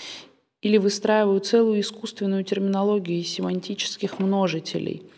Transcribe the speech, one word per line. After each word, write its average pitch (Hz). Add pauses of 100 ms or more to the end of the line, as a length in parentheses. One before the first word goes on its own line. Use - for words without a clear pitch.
(640)
Или 214
выстраиваю 202
целую 220
искусственную 196
терминологию 196
из 170
семантических 185
множителей. - (160)